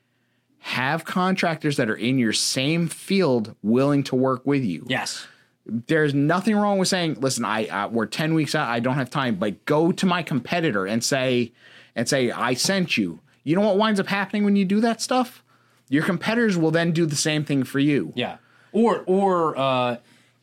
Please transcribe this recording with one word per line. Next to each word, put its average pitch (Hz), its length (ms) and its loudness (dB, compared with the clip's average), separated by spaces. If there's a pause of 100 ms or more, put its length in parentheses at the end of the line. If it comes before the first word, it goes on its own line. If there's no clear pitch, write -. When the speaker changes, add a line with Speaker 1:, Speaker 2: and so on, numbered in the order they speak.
(600)
Speaker 1:
Have 139 460 -4
contractors 180 720 -2
that 123 120 0
are 107 60 -2
in 120 220 0
your 110 160 2
same 160 540 0
field 139 760 0
willing 135 440 2
to - 100 -4
work 127 300 0
with 139 180 0
you. 87 260 -4
Speaker 2:
Yes. - 380 -6 (400)
Speaker 1:
There's 143 460 0
nothing 170 420 2
wrong 208 240 2
with 185 80 2
saying, 175 320 0
"Listen, 127 260 -2
I, 107 220 -2
uh, 95 220 -4
we're 110 180 0
ten 160 260 -2
weeks 156 220 0
out. 147 120 -2
I 120 120 -2
don't 127 160 -2
have 131 140 -2
time." 131 260 -2
But 95 300 -4
go 160 260 2
to 185 140 0
my 180 180 2
competitor 139 600 -2
and 113 180 -2
say, 127 500 0 (420)
and 117 140 -4
say, 131 220 2
"I 113 240 -2
sent 185 420 -2
you." 90 220 -2 (240)
You 147 120 0
know 196 60 2
what 208 160 2
winds 214 220 2
up 185 80 -2
happening 202 360 -2
when 202 120 4
you 202 100 2
do 202 160 0
that 226 200 0
stuff? - 420 -2 (460)
Your 147 140 2
competitors 208 540 0
will 160 140 2
then 165 220 2
do 165 120 2
the 147 100 -2
same 151 300 -2
thing 139 180 0
for 139 160 -2
you. 139 360 0
Speaker 2:
Yeah. 110 220 -4 (380)
Or, 220 320 2
or, 180 500 2
uh, 127 400 0 (460)